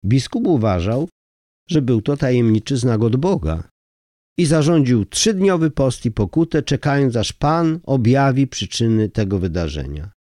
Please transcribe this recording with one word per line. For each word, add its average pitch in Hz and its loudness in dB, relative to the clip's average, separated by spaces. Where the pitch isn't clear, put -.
Biskup 135 0
uważał, 113 0
że 160 2
był 120 2
to 139 -2
tajemniczy 123 0
znak 113 0
od 113 2
Boga 127 -2
i 175 2
zarządził 143 2
trzydniowy 185 0
post 135 -2
i 117 0
pokutę, 151 0
czekając, 139 0
aż 107 -2
Pan 160 0
objawi 135 2
przyczyny 110 -2
tego 101 -2
wydarzenia. 78 -4